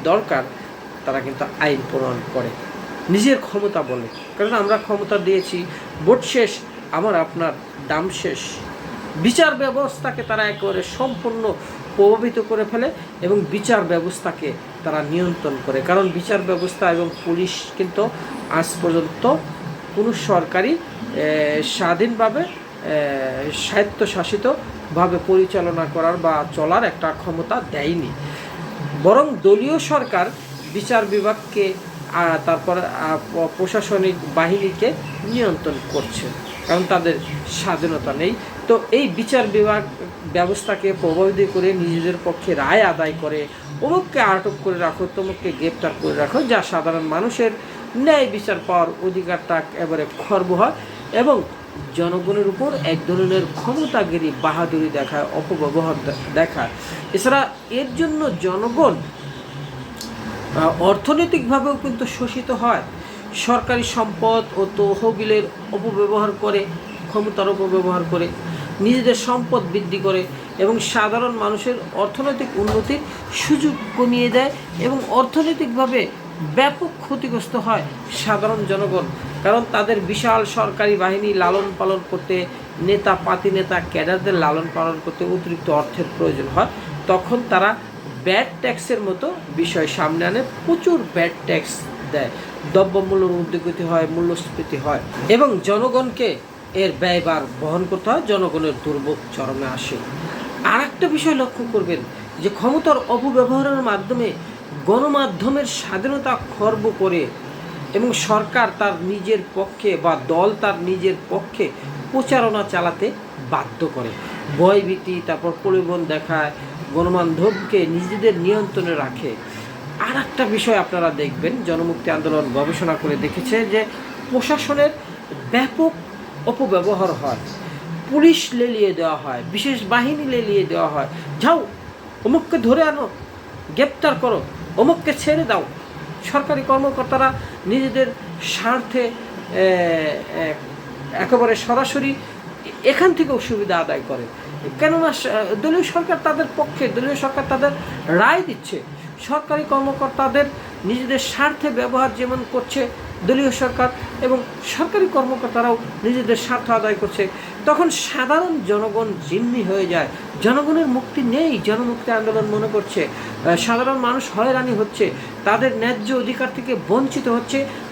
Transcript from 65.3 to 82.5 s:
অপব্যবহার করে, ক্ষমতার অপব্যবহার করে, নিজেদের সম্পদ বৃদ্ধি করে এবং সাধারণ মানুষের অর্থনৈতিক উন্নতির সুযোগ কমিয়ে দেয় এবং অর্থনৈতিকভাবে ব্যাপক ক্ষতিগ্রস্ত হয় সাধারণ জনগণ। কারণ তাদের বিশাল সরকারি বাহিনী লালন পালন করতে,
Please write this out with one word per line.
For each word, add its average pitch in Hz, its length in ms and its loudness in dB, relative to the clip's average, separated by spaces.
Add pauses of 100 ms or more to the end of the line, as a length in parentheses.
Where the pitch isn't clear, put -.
অপব্যবহার 208 580 2 (120)
করে, 202 240 2 (440)
ক্ষমতার 208 400 0
অপব্যবহার 185 520 2 (100)
করে, 170 160 2 (540)
নিজেদের 240 340 4
সম্পদ 247 480 0 (100)
বৃদ্ধি 190 240 -2
করে 190 260 2 (340)
এবং 208 220 2
সাধারণ 233 520 2
মানুষের 214 420 0 (200)
অর্থনৈতিক 262 640 -2
উন্নতির 214 440 0 (340)
সুযোগ 294 400 2 (240)
কমিয়ে 247 320 4
দেয় 254 220 4 (280)
এবং 254 300 0
অর্থনৈতিকভাবে 262 1000 2 (480)
ব্যাপক 285 340 2 (120)
ক্ষতিগ্রস্ত 247 540 -4
হয় 214 260 0 (440)
সাধারণ 214 440 0
জনগণ। 190 340 0 (400)
কারণ 226 280 4
তাদের 208 280 2
বিশাল 220 460 2
সরকারি 208 520 2
বাহিনী 196 360 2
লালন 190 440 2
পালন 190 220 0 (120)
করতে, 180 340 -2 (360)